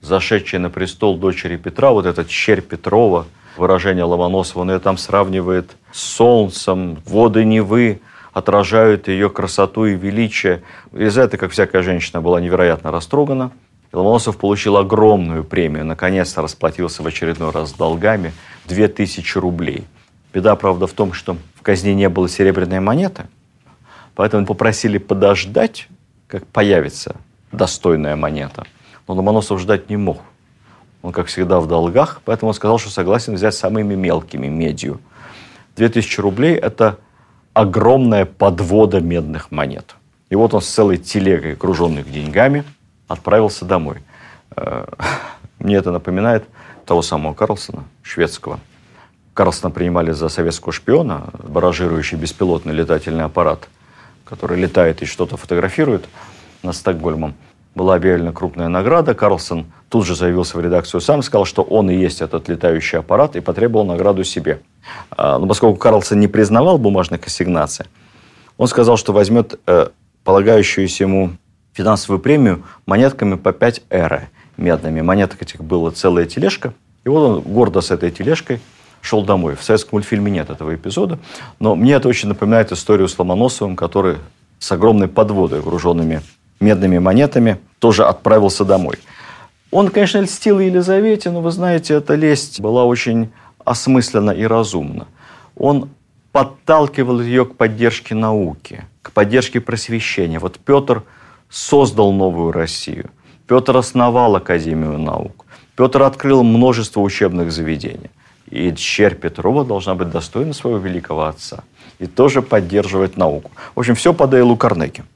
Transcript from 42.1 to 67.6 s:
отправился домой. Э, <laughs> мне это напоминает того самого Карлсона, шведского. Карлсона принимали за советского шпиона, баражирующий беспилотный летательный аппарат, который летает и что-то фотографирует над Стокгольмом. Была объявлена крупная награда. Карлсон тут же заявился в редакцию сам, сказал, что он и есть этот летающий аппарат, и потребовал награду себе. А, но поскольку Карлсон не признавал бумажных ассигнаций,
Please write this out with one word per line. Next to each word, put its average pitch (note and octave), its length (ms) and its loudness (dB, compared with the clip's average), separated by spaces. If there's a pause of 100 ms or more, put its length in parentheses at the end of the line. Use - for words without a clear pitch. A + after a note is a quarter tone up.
отправился G2+ 560 0
домой. F2 320 -2 (580)
Э, - 300 -8 (380)
<laughs> - 360 -20
мне G2+ 160 0
это F#2+ 160 2
напоминает G2 540 0 (420)
того E2+ 160 2
самого D2+ 320 -4
Карлсона, - 480 -6 (200)
шведского. - 580 -6 (720)
Карлсона E2+ 360 0
принимали E2+ 420 -2
за D#2 160 -4
советского E2 440 -6
шпиона, B2 580 -2 (120)
баражирующий E2 760 -2
беспилотный D#2+ 560 -2
летательный D#2+ 500 -2
аппарат, D#2 440 -2 (560)
который - 360 -6
летает F2 420 2
и - 40 -8
что-то - 300 -6
фотографирует F#2+ 720 -2 (540)
над F2+ 140 -8
Стокгольмом. D#2+ 580 -4 (400)
Была F#2 200 2
объявлена F2 380 0
крупная E2 360 -6
награда. A#2 460 0
Карлсон F2 520 -2 (220)
тут A2 160 0
же E2+ 120 -4
заявился F2+ 400 -2
в F2+ 40 -4
редакцию F2 400 -2
сам, C#3+ 220 0
сказал, G#2 220 2
что F#2+ 180 -2
он G2+ 260 2
и F2+ 60 2
есть F#2 260 0
этот D#2+ 280 -6
летающий E2 500 -2
аппарат, B2 380 2
и E2+ 40 -6
потребовал A2 460 0
награду F#2 380 0
себе. D#2+ 360 -4 (500)
А, C#2 280 0
но F#2 80 -2
поскольку G2+ 320 2
Карлсон G#2+ 400 4
не G#2 80 6
признавал A2+ 520 2
бумажных F#2+ 480 -2
ассигнаций, E2+ 600 -4 (720)